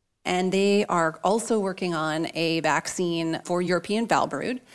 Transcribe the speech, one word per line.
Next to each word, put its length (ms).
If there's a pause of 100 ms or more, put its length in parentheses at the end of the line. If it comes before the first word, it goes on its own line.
(240)
And 280
they 340
are 360
also 360
working 360
on 400
a 260
vaccine 840
for 160
European 460
foul 200
brood. 360 (120)